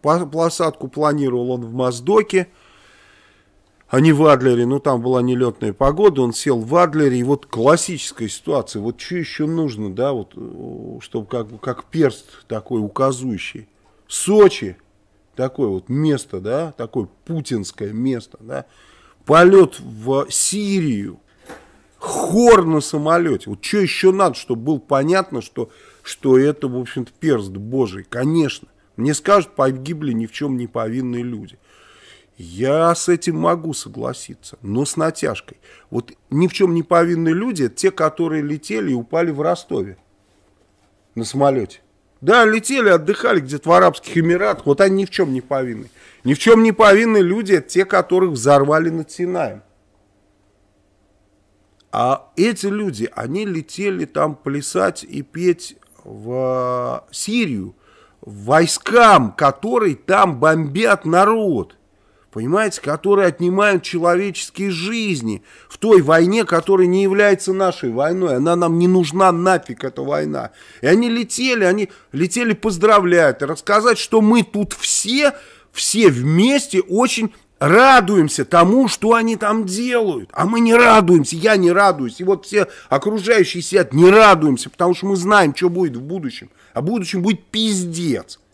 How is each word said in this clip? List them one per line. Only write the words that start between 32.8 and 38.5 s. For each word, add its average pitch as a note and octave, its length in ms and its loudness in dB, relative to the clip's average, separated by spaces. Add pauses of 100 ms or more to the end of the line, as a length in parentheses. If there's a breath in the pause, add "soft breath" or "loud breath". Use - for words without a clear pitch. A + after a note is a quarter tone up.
с - 140 -6
этим E3+ 280 -2
могу E3 380 -2
согласиться, - 880 -14
но A2+ 220 -4
с - 120 -8
натяжкой. - 600 -6 (320 soft breath)
Вот A#2 220 -10 (180)
ни E3 180 0
в - 40 -4
чем F3+ 220 0
не E3+ 80 -2
повинные E3+ 520 0
люди — G3+ 300 -4
это A2+ 100 -4
те, F#3+ 160 0
которые D#3 520 -4
летели D#3 480 -8